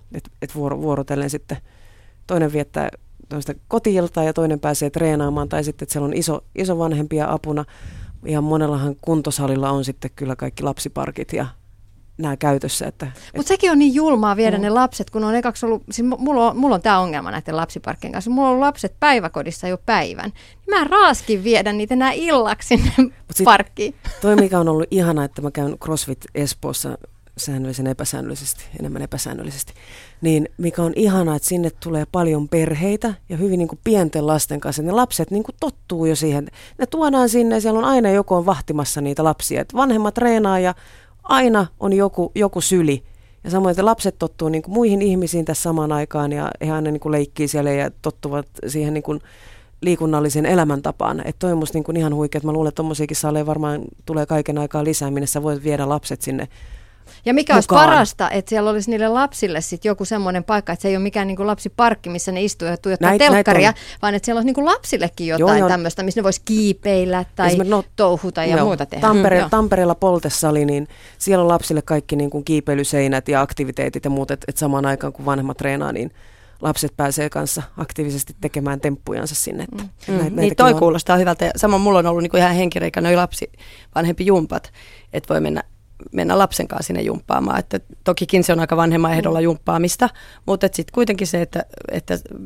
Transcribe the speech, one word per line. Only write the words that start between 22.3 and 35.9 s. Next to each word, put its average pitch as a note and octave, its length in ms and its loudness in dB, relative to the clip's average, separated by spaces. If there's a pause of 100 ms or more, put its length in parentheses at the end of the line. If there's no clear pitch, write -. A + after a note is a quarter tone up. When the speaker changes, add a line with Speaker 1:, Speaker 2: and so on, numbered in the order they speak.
Speaker 2:
sinne - 300 4
Speaker 1:
Mut C4 140 4 (220)
sit F#3+ 100 0
Speaker 2:
parkkiin. G#3 500 4 (260)
Speaker 1:
toi, G#3 160 6
mikä F#3 220 6
on E3 100 4
ollut D#3 220 0
ihana, E3+ 340 2
että C#3+ 180 -8
mä C#3+ 80 -4
käyn C#3+ 280 -4
CrossFit D3 460 -6 (100)
Espoossa C#3 640 -6 (400)
säännöllisen C3 480 -6
epäsäännöllisesti, C3 800 -6 (160)
enemmän C#3+ 220 -8
epäsäännöllisesti, C#3 720 -10 (480)
niin D#3+ 280 2 (100)
mikä F3 240 -2
on E3 140 0
ihana, F#3 400 2
että - 120 -4
sinne E3+ 220 0
tulee D#3 420 -6
paljon D#3 360 0
perheitä F3 640 0 (140)
ja E3+ 80 -8
hyvin F#3 220 0
niinku E3+ 260 -4
pienten E3 420 2
lasten D3+ 340 0
kanssa. D3+ 220 -4
Ne F3 100 -2
lapset A#3 380 0
niinku G#3 200 -4 (100)
tottuu F3 460 -4